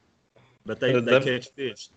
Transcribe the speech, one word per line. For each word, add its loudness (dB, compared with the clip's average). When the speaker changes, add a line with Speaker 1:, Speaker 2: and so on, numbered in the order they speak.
Speaker 1:
but -6
they, 4
Speaker 2:
Uh, 4
Speaker 1:
they 0
Speaker 2:
that 2
Speaker 1:
catch -2
fish. -8